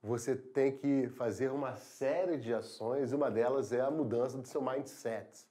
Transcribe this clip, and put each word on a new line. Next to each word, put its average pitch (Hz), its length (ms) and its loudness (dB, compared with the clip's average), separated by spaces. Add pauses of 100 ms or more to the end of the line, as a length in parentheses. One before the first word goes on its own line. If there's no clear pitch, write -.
você 117 320 0
tem 135 400 2
que 135 360 2
fazer 123 380 0
uma 135 280 -2
série 165 580 0
de 120 180 -2
ações 117 600 -2
e - 20 0
uma 139 160 2
delas 117 400 2
é 123 80 2
a 135 100 2
mudança 127 480 0
do 123 80 -10
seu 147 160 -4
mindset. 131 880 -6